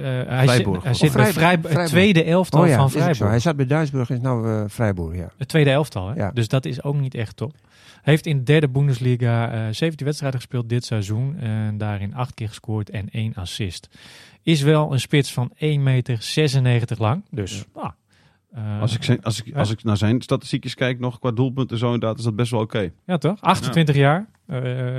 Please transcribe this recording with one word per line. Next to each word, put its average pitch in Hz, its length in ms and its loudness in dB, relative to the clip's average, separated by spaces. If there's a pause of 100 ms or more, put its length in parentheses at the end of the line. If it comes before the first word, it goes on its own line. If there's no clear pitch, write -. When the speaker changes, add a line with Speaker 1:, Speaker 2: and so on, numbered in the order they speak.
Speaker 1:
hij 127 440 0
Speaker 2:
Vrijburg. 117 300 4
Speaker 1:
zit, 92 100 -6
hij 123 100 0
zit 156 140 4
Speaker 3:
Oh, 135 60 0
Speaker 1:
bij - 100 6
Speaker 3:
Vrijburg. 214 80 4
Speaker 1:
Vrijb-, 165 300 4
het 165 100 -2
Speaker 3:
Vrijburg. 170 180 2
Speaker 1:
tweede 175 340 6
elftal 165 360 2
Speaker 3:
Oh 180 80 8
ja, 135 80 6
Speaker 1:
van 139 100 6
Speaker 3:
is 131 80 2
ook 147 40 0
zo. 170 60 4
Speaker 1:
Freiburg. 110 260 2
Speaker 3:
Hij 117 100 4
zat 160 160 0
bij 139 100 0
Duisburg, 139 440 0
is 120 100 -2
nou, 120 300 -2
eh, 107 200 0
Freiburg, 90 460 -2
ja. 87 200 -8
Speaker 1:
Het 135 120 -8
tweede 147 220 4
elftal, 131 380 -2
hè? 120 60 -6
Speaker 3:
Ja. 101 160 -2
Speaker 1:
Dus 117 180 -2
dat 131 160 0
is 143 180 -6
ook 143 180 -4
niet 135 140 -4
echt 113 220 -8
top. 110 180 -8 (480)
Heeft 156 240 2
in 151 100 -2
de 131 60 -2
derde 147 260 4
Bundesliga, 123 840 0
eh, 110 220 -4
zeventien 151 340 -4
wedstrijden 139 340 -4
gespeeld 120 280 -6
dit 120 160 -2
seizoen. 110 540 -4
En 107 400 -4
daarin 104 360 -6
acht 123 200 -6
keer 110 140 -8
gescoord 107 420 -6
en 101 200 -8
één 110 240 -6
assist. 92 540 -8 (540)
Is 156 200 2
wel 151 300 2
een 127 80 0
spits - 320 0
van 123 240 -4
één 151 260 0
meter 127 400 2
zesennegentig 127 760 2
lang. 120 320 0
Dus, 101 340 -6 (100)
Speaker 2:
Ja. - 60 -12
Speaker 1:
ah, - 100 -8 (840)
eh, 104 60 -4
Speaker 2:
Als 110 140 -2
ik - 80 -6
zijn, 120 200 2
als 110 180 -4
ik, - 60 -14
Speaker 1:
ja. - 120 -10
Speaker 2:
als 104 120 0
ik 107 140 -6
naar 107 120 2
zijn 110 260 2
statistiekjes 131 520 -4
kijk 127 240 -2
nog 123 200 -6
qua 127 120 -2
doelpunten 123 420 -2
en 113 60 -4
zo, 120 140 0
inderdaad, 110 260 -2
is 117 60 -8
dat 113 120 -2
best 117 140 0
wel 120 100 0
oké. 107 300 -2 (160)
Speaker 1:
Ja, 175 120 -2
toch? 185 220 -2
Achtentwintig 165 540 2
Speaker 2:
Ja. 143 60 4
Speaker 1:
jaar. 151 260 4 (200)
Eh, 127 140 -6 (380)